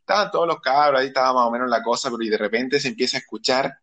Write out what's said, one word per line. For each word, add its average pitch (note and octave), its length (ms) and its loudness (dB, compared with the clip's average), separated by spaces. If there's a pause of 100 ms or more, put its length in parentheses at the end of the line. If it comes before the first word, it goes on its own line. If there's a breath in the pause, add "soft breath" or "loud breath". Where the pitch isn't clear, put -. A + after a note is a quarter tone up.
Estaban G3 300 0
todos E3+ 160 0
los D#3+ 140 -2
cabros, C#3 380 4
ahí C3+ 100 0
estaba C3 260 2
más B2 140 4
o - 20 0
menos B2 180 -2
la A2+ 140 0
cosa, A#2 280 -2
pero A#2 120 -6
y A2+ 80 -4
de G#2+ 80 0
repente B2 420 -2
se C#3 80 -4
empieza B2 300 -2
a - 20 -4
escuchar C3 500 -2 (120)